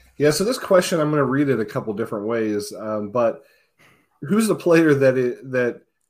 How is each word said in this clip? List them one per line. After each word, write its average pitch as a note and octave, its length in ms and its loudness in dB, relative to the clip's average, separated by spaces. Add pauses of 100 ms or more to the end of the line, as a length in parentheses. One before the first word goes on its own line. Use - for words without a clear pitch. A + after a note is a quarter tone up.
(180)
Yeah, D3 140 4
so E3+ 120 0
this B3+ 140 -2
question, F3+ 420 2
I'm D3+ 120 0
gonna D3+ 120 2
read C3+ 260 0
it A#2+ 100 0
a G#2+ 60 -2
couple A2 280 -8
different G#2+ 320 -6
ways, G#2+ 480 -4
um, G#2 380 -8
but A#2 320 -2 (800)
who's G#3 260 0
the F3+ 80 2
player E3 400 4
that C3 220 4
it, B2 340 -4
that B2 300 -2 (280)